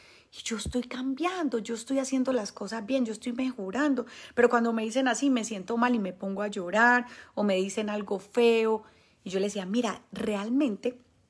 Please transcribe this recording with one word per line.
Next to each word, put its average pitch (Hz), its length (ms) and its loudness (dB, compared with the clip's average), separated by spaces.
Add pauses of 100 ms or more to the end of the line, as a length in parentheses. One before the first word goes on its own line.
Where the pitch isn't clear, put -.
(320)
Y - 120 -16
yo 226 120 -4
estoy 240 280 -4
cambiando, 269 720 -2
yo 220 160 -6
estoy 269 240 -2
haciendo 262 340 2
las 247 200 -2
cosas 214 340 -8
bien, 262 180 2
yo 220 80 -2
estoy 233 220 -6
mejorando. 254 720 0 (280)
Pero 240 140 2
cuando 233 240 2
me 226 100 -2
dicen 247 260 0
así, 269 200 2
me 240 160 2
siento 202 320 -6
mal 247 180 2
y 233 40 2
me 190 160 -2
pongo 196 260 -6
a 208 80 -2
llorar 214 560 4 (300)
o 208 80 0
me 202 140 4
dicen 196 340 -2
algo 208 280 -4
feo. 226 640 4 (420)
Y 196 60 -10
yo 190 100 0
le 196 60 2
decía, 196 200 -4
"Mira, 214 340 0 (100)
realmente, 226 880 0 (300)